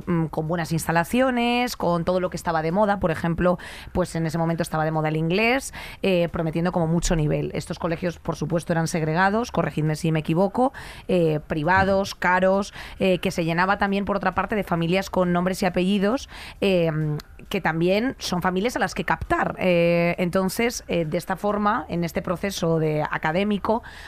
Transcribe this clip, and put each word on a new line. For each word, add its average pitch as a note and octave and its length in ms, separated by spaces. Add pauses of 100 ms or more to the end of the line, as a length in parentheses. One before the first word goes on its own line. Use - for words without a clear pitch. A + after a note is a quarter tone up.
mm, E3 200
con D#3 240
buenas E3+ 240
instalaciones, A#3+ 1040
con F3 260
todo F3+ 160
lo F3+ 100
que F3+ 60
estaba E3 260
de D#3+ 120
moda. G3+ 260
Por F3+ 120
ejemplo, E3+ 460 (360)
pues F3+ 220
en E3 100
ese D#3+ 120
momento E3 260
estaba D#3 200
de D#3+ 80
moda D#3 180
el D#3 60
inglés, G#3+ 580 (280)
eh, F3 280
prometiendo E3+ 440
como E3+ 140
mucho E3+ 280
nivel. D3+ 380
Estos - 260
colegios, E3+ 400
por E3 160
supuesto, E3+ 380
eran D#3+ 140
segregados, F#3 640
corregidme D#3 440
si D#3+ 160
me D#3+ 80
equivoco, F#3+ 540 (340)
eh, E3 400
privados, F#3+ 680
caros, F#3+ 580 (260)
eh, F#3 200
que F#3 120
se F3 140
llenaba F#3 320
también, G3 280
por G3 120
otra F#3 160
parte, G3 220
de G3 80
familias F3 480
con F3+ 220
nombres F3 280
y F#3+ 60
apellidos, F#3+ 640 (320)
eh, F3 300 (580)
que F#3+ 120
también F3+ 560
son F3+ 240
familias F#3+ 340
a D4 40
las F#3+ 160
que F3 80
captar. - 560
Eh, E3+ 580
entonces, F#3+ 720
eh, E3+ 180
de D#3 140
esta F#3 160
forma, G#3 540
en E3+ 140
este F3+ 200
proceso F3 560
de D#3 240
académico, G3+ 800 (240)